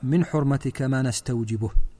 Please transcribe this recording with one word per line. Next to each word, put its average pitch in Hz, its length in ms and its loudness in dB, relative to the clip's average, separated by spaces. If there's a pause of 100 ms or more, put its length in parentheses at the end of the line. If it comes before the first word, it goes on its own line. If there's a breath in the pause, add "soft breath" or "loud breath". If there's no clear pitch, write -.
من 156 220 2
حرمتك 139 580 -2
ما 131 200 0
نستوجبه". 113 680 -4 (300)